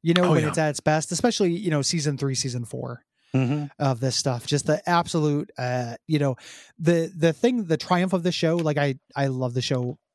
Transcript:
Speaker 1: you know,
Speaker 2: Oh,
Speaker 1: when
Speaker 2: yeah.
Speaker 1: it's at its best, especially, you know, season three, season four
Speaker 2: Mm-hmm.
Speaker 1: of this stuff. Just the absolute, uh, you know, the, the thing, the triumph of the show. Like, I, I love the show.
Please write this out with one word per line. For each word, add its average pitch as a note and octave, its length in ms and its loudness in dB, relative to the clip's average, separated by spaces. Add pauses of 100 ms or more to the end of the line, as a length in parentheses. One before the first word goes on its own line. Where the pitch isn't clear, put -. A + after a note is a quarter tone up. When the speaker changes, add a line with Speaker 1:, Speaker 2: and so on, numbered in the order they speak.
Speaker 1:
you E3 120 2
know, F3 120 4
Speaker 2:
Oh, F3+ 60 6
Speaker 1:
when D#3+ 120 6
Speaker 2:
yeah. D3+ 60 0
Speaker 1:
it's - 80 -2
at D#3 120 2
its C#3+ 100 -4
best, D#3 320 0
especially, G3 400 2
you F3+ 180 -2
know, D3 120 2
season C#3+ 360 0
three, C#3 180 -2
season B2 300 -4
four B2 380 -10 (320)
Speaker 2:
Mm-hmm. C3+ 300 2 (120)
Speaker 1:
of C3+ 220 0
this C3 160 -2
stuff. B2 320 -2
Just C#3+ 200 -2
the D3+ 220 2
absolute, D#3 680 0
uh, B2 380 -4 (120)
you D#3 100 0
know, C#3 200 0 (420)
the, E3 360 2
the D#3+ 180 2
thing, A#3+ 320 0
the D#3+ 100 0
triumph F3+ 380 0
of F3 100 0
the F3 80 0
show. E3 240 0
Like, D#3 220 0
I, C#3+ 180 0 (220)
I C#3 100 0
love B2+ 260 -4
the B2+ 80 -2
show. B2+ 380 -4 (160)